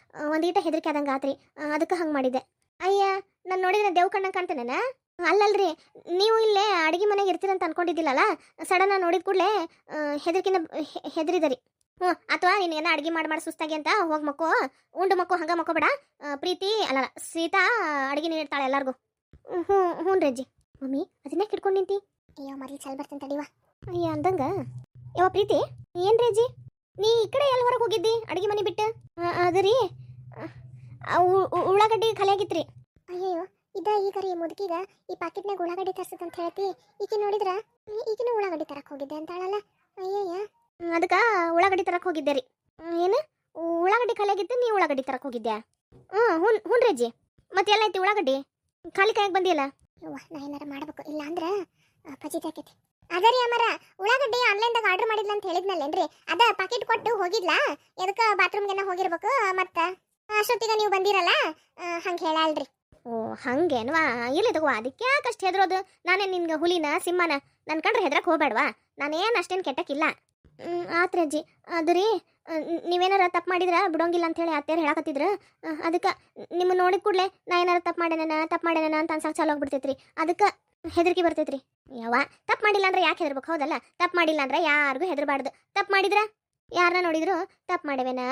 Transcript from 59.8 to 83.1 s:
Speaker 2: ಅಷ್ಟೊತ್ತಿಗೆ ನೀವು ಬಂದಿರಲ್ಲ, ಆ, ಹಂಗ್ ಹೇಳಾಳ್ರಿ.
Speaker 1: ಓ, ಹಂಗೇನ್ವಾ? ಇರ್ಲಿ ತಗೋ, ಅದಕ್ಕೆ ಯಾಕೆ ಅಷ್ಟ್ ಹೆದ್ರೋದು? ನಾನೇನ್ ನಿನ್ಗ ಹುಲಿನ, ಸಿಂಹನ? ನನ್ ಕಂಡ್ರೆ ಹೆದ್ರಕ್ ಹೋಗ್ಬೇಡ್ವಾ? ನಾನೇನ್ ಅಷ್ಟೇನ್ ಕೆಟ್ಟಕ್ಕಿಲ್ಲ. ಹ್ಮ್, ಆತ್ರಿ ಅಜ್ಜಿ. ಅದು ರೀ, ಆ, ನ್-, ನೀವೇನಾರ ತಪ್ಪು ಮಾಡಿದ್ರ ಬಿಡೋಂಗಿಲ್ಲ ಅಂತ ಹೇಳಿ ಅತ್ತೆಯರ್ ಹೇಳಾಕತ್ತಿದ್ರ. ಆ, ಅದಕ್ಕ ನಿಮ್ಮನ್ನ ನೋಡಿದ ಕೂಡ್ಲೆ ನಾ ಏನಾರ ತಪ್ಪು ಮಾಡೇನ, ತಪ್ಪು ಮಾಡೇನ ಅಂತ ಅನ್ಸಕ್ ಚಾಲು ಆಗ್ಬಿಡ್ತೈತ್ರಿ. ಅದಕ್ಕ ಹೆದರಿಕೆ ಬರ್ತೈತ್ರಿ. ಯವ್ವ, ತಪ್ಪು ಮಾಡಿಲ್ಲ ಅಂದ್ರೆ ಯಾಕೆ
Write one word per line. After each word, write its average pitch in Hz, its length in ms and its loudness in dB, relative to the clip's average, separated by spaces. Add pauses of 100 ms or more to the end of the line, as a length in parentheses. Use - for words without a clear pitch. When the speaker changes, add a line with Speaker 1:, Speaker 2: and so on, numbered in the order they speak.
Speaker 2:
ಅಷ್ಟೊತ್ತಿಗೆ 427 380 0
ನೀವು 427 140 2
ಬಂದಿರಲ್ಲ, 381 380 2 (480)
ಆ, 339 220 -6
ಹಂಗ್ 349 200 -4
ಹೇಳಾಳ್ರಿ. 311 460 0 (400)
Speaker 1:
ಓ, 226 280 -6
ಹಂಗೇನ್ವಾ? 262 920 0
ಇರ್ಲಿ 359 260 2
ತಗೋ, 311 120 0
ಅದಕ್ಕೆ 262 400 -2
ಯಾಕೆ 554 240 0
ಅಷ್ಟ್ - 140 -8
ಹೆದ್ರೋದು? 381 440 2 (180)
ನಾನೇನ್ 381 260 0
ನಿನ್ಗ 349 240 -2
ಹುಲಿನ, 330 300 2 (180)
ಸಿಂಹನ? 349 280 0 (360)
ನನ್ 311 140 -4
ಕಂಡ್ರೆ 427 220 2
ಹೆದ್ರಕ್ 320 220 2
ಹೋಗ್ಬೇಡ್ವಾ? 294 520 2 (220)
ನಾನೇನ್ 339 380 0
ಅಷ್ಟೇನ್ 359 260 -2
ಕೆಟ್ಟಕ್ಕಿಲ್ಲ. 294 400 -4 (600)
ಹ್ಮ್, 349 240 -6 (160)
ಆತ್ರಿ 370 180 0
ಅಜ್ಜಿ. 302 180 0 (280)
ಅದು 330 260 2
ರೀ, 359 120 4 (420)
ಆ, 330 100 -4
ನ್-, 320 320 -4
ನೀವೇನಾರ 370 380 2
ತಪ್ಪು 349 240 -2
ಮಾಡಿದ್ರ 359 220 0 (140)
ಬಿಡೋಂಗಿಲ್ಲ 339 380 0
ಅಂತ 330 140 -4
ಹೇಳಿ 339 120 0
ಅತ್ತೆಯರ್ 311 280 -2
ಹೇಳಾಕತ್ತಿದ್ರ. 302 420 -2 (420)
ಆ, 320 240 -6
ಅದಕ್ಕ 339 180 0 (460)
ನಿಮ್ಮನ್ನ 359 300 2
ನೋಡಿದ 359 180 4
ಕೂಡ್ಲೆ 370 280 2 (200)
ನಾ 349 140 2
ಏನಾರ 349 180 4
ತಪ್ಪು 339 220 -4
ಮಾಡೇನ, 320 300 -2 (140)
ತಪ್ಪು 339 220 -2
ಮಾಡೇನ 311 300 2
ಅಂತ 320 140 0
ಅನ್ಸಕ್ 311 240 -4
ಚಾಲು 311 160 2
ಆಗ್ಬಿಡ್ತೈತ್ರಿ. 277 420 0
ಅದಕ್ಕ 320 480 -2 (520)
ಹೆದರಿಕೆ 349 280 4
ಬರ್ತೈತ್ರಿ. 311 360 0 (340)
ಯವ್ವ, 233 240 -2 (320)
ತಪ್ಪು 440 180 0
ಮಾಡಿಲ್ಲ 403 220 4
ಅಂದ್ರೆ 381 140 2
ಯಾಕೆ 320 220 2